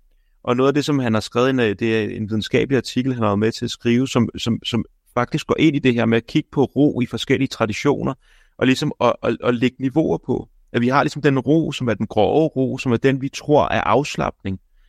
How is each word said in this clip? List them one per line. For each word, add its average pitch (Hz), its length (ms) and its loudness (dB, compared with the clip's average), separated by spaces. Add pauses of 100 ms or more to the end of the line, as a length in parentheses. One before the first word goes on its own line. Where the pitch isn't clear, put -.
(420)
Og 123 140 0
noget 131 120 4
af 139 60 2
det, 143 100 0
som 143 140 0
han 120 160 0
har 110 60 0
skrevet, 123 300 0
en, 131 80 0
det 113 380 0
er 107 200 -2
en 104 140 -6
videnskabelig 120 460 0
artikel, 127 360 -2
han 120 100 -4
har 107 60 2
været 101 100 2
med 110 140 0
til - 120 -8
at 117 60 -6
skrive, 120 380 0
som, 120 200 2 (100)
som, - 260 -4
som 117 200 -4 (300)
faktisk 123 320 -2
går - 120 0
ind 156 180 4
i - 20 -2
det 135 160 2
her 117 120 0
med 113 100 2
at 117 100 -2
kigge - 260 -2
på 139 120 2
ro 131 360 2
i 123 60 0
forskellige 127 420 -2
traditioner, 120 640 -2 (440)
og 127 80 2
ligesom 131 340 2
at, 120 120 4 (100)
at, 113 220 -2
at 123 100 0
lægge 123 240 0
niveauer 135 480 -2
på. - 220 -4 (240)
At 120 80 0
vi 120 80 2
har 135 140 2
ligesom 147 200 -4
den 135 160 2
ro, 147 340 0
som 127 160 -4
er 110 60 0
den 110 120 -2
grove 113 420 2
ro, 131 300 -2
som 127 140 -2
er 113 40 4
den, 135 260 0
vi 139 60 -6
tror 143 400 2
er 110 120 0
afslapning, 110 800 -2 (280)